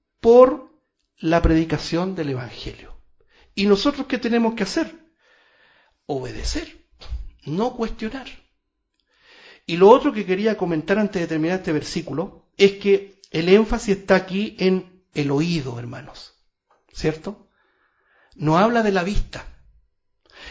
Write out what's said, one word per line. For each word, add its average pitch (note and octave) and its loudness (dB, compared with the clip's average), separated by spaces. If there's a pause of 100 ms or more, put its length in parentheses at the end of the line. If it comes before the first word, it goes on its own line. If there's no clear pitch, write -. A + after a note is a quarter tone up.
(220)
por B3+ 6 (440)
la E3 2
predicación E3 0
del D#3 -6
evangelio. - -12 (540)
¿Y G3+ 0
nosotros C4+ 2
qué B3+ -4
tenemos A3+ 0
que G#3+ -4
hacer? - -4 (1120)
Obedecer, C3 -8 (580)
no G#3+ -4
cuestionar. A3+ -8 (1400)
Y E3+ -4
lo F#3+ 8
otro C#4 6
que G#3+ -6
quería G3+ -2
comentar E3+ -2
antes G#3 -2
de E3 -4
terminar E3 -2
este F#3 -4
versículo D3+ -8 (100)
es G3 6
que - -2
el E3 -2
énfasis G#3+ 4
está F#3+ 2
aquí F#3+ -4
en F#3 -2 (100)
el C#3+ -2
oído, C#3 -4
hermanos, - -18 (580)
¿cierto? - -8 (840)
No D#3 0
habla A3+ 2
de G#3 0
la F#3 0
vista. - -4 (1040)